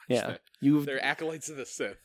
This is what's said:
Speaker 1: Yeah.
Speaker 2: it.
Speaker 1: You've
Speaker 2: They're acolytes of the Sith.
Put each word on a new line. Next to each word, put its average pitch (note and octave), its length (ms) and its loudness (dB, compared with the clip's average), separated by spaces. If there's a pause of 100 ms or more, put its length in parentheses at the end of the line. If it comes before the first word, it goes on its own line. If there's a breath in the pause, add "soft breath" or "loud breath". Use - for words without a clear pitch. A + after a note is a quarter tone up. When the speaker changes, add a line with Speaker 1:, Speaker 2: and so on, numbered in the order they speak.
Speaker 1:
Yeah. B2 240 2
Speaker 2:
it. - 80 -12 (200)
Speaker 1:
You've C#3+ 240 6
Speaker 2:
They're C3+ 180 -2
acolytes D3+ 460 -4
of D3 80 -12
the B2+ 80 -8
Sith. G#2 400 -6